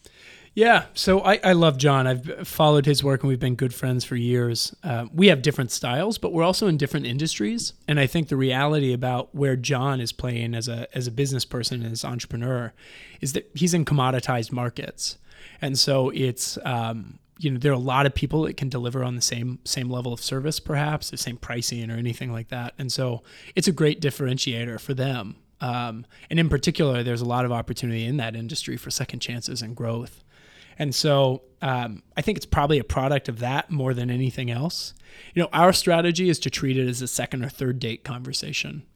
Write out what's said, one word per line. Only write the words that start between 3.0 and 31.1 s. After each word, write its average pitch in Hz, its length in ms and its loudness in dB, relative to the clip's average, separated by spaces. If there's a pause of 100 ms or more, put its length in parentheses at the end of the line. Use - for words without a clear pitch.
work 135 220 2
and 143 60 2
we've 127 100 2
been 123 160 0
good 120 180 0
friends 127 300 -2
for 127 140 -4
years. 120 640 0
Uh, 120 300 -2
we 185 140 8
have 151 140 8
different 135 300 0
styles, 151 460 -2
but 170 160 -4
we're 165 100 4
also 185 240 4
in 165 80 4
different 139 300 0
industries. 160 640 -2 (160)
And 147 100 2
I 135 100 4
think 170 200 0
the 147 80 -2
reality 135 560 2
about 123 420 -2
where 139 220 0
John 127 460 0
is 117 100 -6
playing 117 420 -4
as 117 140 -4
a, 117 260 -6
as 123 140 -4
a 117 40 -6
business 131 340 -2
person 123 360 -4
and 113 120 -6
as 113 100 -6
an 131 80 -6
entrepreneur 120 600 -4 (480)
is 135 100 -4
that - 240 -6
he's 165 180 2
in 165 120 2
commoditized 127 640 0
markets. - 680 -6 (440)
And 135 180 -2
so 135 300 2
it's, - 560 -2
um, 113 540 -4 (180)
you 147 140 -2
know, 127 60 0
there 143 140 2
are 135 40 2
a 127 40 0
lot 131 260 2
of 135 80 2
people 147 280 0
that - 160 -2
can 139 100 -4
deliver 123 340 -4
on 123 140 -2
the 120 60 -6
same, 123 420 -2
same 123 260 -4
level 123 220 -4
of 117 100 -8
service, 135 380 -4
perhaps, 151 500 -2
the - 60 -10
same 123 220 -6
pricing 120 520 -6
or 113 60 -6
anything 120 380 -4
like 113 160 -8
that. 123 280 -8
And 131 140 -6
so 123 320 -4 (320)
it's 185 140 2
a - 20 6
great 156 300 2
differentiator 127 800 -2
for 143 120 -4
them. 127 440 -4 (240)
Um, 120 440 -6 (240)
and 160 80 0
in 165 120 4
particular, 139 520 2
there's 120 200 0
a 123 40 -2
lot 123 200 2
of 120 80 0
opportunity 117 500 -2
in 127 140 0
that 113 180 -4
industry 117 400 -6
for 123 160 -8
second 127 300 -6
chances 120 400 -6
and 117 120 -8
growth. 117 480 -6 (600)
And 139 140 -2
so, 139 460 4 (200)